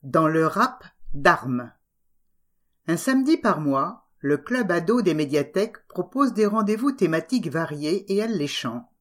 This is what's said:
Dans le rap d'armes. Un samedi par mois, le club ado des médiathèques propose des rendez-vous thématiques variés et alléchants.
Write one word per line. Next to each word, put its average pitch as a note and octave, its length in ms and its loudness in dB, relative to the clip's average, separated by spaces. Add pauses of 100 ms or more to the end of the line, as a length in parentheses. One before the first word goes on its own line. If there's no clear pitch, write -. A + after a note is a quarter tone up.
Dans D#3 240 2
le D#3+ 180 2
rap G3+ 380 -2 (320)
d'armes. C3 560 0 (1120)
Un E3 120 -2
samedi C4+ 380 2
par F#3+ 240 0
mois, C#3+ 480 -2 (120)
le C#3+ 180 0
club A#3 340 -2
ado F3 300 2
des F3 140 2
médiathèques D3+ 720 -2
propose B3+ 460 -2
des G#3 120 2
rendez-vous G#3+ 460 0
thématiques F3 560 0
variés D3+ 680 -2
et G3+ 80 2
alléchants. F#3+ 800 -4